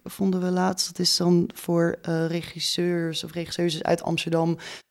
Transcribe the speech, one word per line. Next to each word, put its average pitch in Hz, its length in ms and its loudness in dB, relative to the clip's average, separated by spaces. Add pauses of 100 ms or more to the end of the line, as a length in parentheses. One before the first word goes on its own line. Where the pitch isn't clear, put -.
vonden 190 380 0
we 180 80 0
laatst. 185 360 0
Dat - 120 -10
is 175 180 2
dan 175 380 4
voor, 170 480 0
eh, 165 240 -2
regisseurs 165 960 -2
of 160 80 -12
regisseuses 170 500 -2
uit 170 200 2
Amsterdam. 165 540 0 (340)